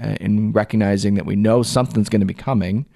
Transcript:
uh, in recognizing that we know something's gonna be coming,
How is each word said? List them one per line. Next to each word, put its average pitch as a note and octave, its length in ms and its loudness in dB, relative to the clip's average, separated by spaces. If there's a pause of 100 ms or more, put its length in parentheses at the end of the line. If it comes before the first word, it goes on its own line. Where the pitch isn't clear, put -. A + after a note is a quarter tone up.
uh, G#2+ 160 -4
in G#2+ 340 0
recognizing G2+ 640 0
that F#2 100 -2
we G2+ 100 -2
know A2 260 4
something's A2+ 460 0
gonna G#2 160 2
be F#2+ 80 0
coming, G#2+ 640 -2